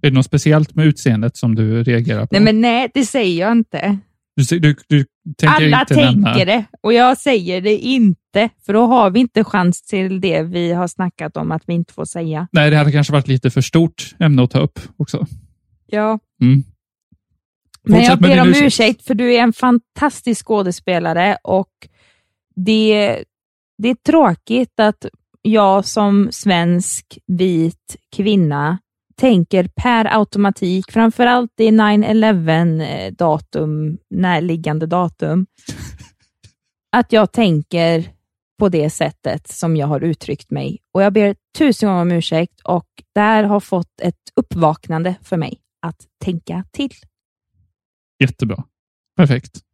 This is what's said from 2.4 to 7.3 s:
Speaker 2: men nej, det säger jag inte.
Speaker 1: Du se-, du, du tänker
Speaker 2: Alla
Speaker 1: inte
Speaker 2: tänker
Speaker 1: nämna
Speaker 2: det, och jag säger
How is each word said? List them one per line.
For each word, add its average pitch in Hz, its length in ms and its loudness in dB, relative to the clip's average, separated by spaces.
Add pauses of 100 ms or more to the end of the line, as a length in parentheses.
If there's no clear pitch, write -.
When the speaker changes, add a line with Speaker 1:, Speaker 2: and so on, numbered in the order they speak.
Speaker 2:
men 220 200 4
nej, 240 320 0
det 269 120 0
säger 190 340 -2
jag 196 120 0
inte. 202 460 -2 (380)
Speaker 1:
Du 135 100 2
se-, 170 140 -2
du, 151 160 2 (120)
du 143 180 2 (320)
tänker 156 180 2 (100)
Speaker 2:
Alla 233 160 2
Speaker 1:
inte 190 140 0
Speaker 2:
tänker 135 160 4
Speaker 1:
nämna 180 340 2
Speaker 2:
det, 208 200 -2 (160)
och 214 120 0
jag 254 240 4
säger 185 440 -2